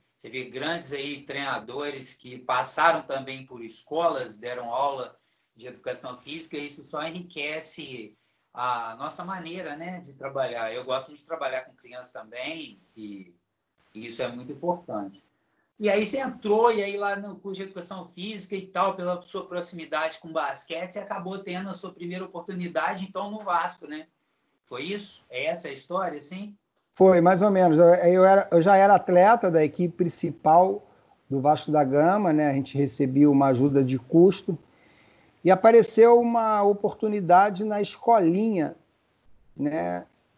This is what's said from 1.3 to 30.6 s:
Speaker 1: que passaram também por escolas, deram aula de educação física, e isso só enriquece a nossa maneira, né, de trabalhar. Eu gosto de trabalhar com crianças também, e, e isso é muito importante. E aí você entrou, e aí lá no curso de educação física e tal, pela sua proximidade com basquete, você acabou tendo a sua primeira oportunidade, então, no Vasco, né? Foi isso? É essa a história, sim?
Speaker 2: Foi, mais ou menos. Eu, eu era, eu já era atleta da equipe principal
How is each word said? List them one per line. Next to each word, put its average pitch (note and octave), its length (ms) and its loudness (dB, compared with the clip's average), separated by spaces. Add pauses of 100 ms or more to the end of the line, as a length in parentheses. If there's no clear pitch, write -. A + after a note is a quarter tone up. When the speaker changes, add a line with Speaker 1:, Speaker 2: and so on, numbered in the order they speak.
Speaker 1:
que B2+ 240 -20
passaram D3+ 640 0
também C3 420 -10
por B2 200 -18
escolas, C3 720 -6
deram A#2+ 340 -12
aula C3+ 440 -6 (400)
de A#2 100 -20
educação B2 500 -14
física, D#3 400 -16
e D3 120 -12
isso C#3+ 160 -20
só D3+ 180 -10
enriquece D3+ 1120 -12 (360)
a A#2+ 440 -6
nossa D#3 280 -12
maneira, F3 520 -12
né, E3+ 240 -12
de C#3 140 -20
trabalhar. B2 580 -6
Eu B2+ 120 -10
gosto C3 300 -6
de D3 100 -20
trabalhar C3+ 380 -6
com - 120 -20
crianças B2+ 380 -20
também, A#2+ 680 -14 (160)
e, G2 380 -16 (580)
e A2 140 -16
isso A#2 160 -12
é A#2+ 60 -4
muito B2 240 -14
importante. C3 680 -10 (580)
E G#3 120 0
aí G#3 160 0
você C4+ 120 -6
entrou, A#3 540 0
e G#3 100 -2
aí G3+ 140 -6
lá G3+ 200 -4
no G3 200 -12
curso F#3+ 200 -12
de F#3+ 80 -12
educação F3+ 420 -14
física G3+ 480 -12
e F3+ 100 -10
tal, F#3 300 -2
pela F3+ 280 -6
sua F3+ 240 -12
proximidade D#3+ 720 -8
com D#3+ 120 -18
basquete, D#3+ 600 -8
você G#3 80 -12
acabou F#3+ 400 -10
tendo F#3 280 -10
a F#3 60 -12
sua F3+ 180 -16
primeira F3 320 -12
oportunidade, F3 800 -8
então, G3+ 260 -10
no G#3+ 100 -12
Vasco, F3 480 -6
né? D#3 180 -14 (580)
Foi B2+ 200 -12
isso? G3+ 440 -12
É C3 180 -8
essa F3 220 -6
a C#3 40 -12
história, E3+ 500 -8
sim? G3+ 320 -14 (400)
Speaker 2:
Foi, F#3 260 6
mais F3+ 220 4
ou G#3+ 80 4
menos. F3+ 260 4
Eu, E3+ 100 8
eu F3 380 6
era, G3 280 6
eu E3+ 100 6
já G3 140 6
era G3 180 8
atleta F#3 560 6
da D#3+ 140 4
equipe E3 320 -2
principal F3 880 2 (420)